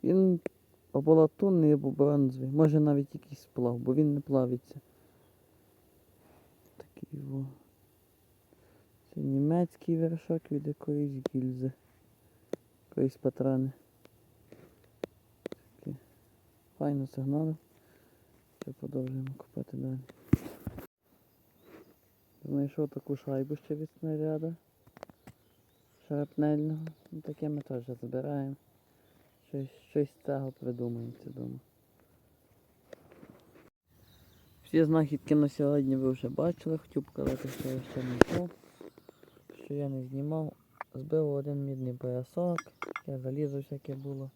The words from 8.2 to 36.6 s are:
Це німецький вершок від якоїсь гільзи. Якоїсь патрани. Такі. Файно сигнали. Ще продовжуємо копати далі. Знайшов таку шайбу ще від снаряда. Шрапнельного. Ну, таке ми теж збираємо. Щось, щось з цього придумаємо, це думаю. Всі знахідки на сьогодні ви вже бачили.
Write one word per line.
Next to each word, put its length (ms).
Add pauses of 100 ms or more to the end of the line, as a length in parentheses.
Це 60
німецький 800
вершок 540
від 140
якоїсь 460 (220)
гільзи. 380 (1160)
Якоїсь 260
патрани. 560 (1700)
Такі. 540 (840)
Файно 280
сигнали. 500 (1080)
Ще 100
продовжуємо 640
копати 400
далі. 220 (2500)
Знайшов 440
таку 280
шайбу 400
ще 180
від 240
снаряда. 560 (1500)
Шрапнельного. 800 (260)
Ну, 80
таке 280
ми 120
теж 220 (200)
збираємо. 540 (920)
Щось, 200 (220)
щось 180
з 180
цього 260
придумаємо, 600 (120)
це 60
думаю. 300 (3000)
Всі 200
знахідки 500
на 140
сьогодні 480
ви 140
вже 180
бачили. 500